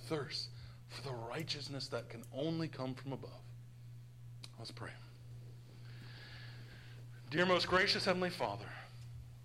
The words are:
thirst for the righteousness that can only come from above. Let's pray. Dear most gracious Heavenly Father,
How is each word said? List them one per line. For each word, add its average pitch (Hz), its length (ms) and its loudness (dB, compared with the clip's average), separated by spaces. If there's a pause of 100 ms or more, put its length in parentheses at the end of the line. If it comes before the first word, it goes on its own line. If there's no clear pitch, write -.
thirst - 400 0 (400)
for - 140 -8
the 135 120 -2 (140)
righteousness 139 580 -2
that 120 220 0
can 117 140 -6 (120)
only 160 320 4
come 131 260 -2
from 131 200 -4
above. - 160 -4 (1300)
Let's 113 120 -6
pray. 98 200 -6 (2500)
Dear 175 160 8
most 180 240 8
gracious 196 340 8
Heavenly 180 280 6
Father, 113 340 2 (800)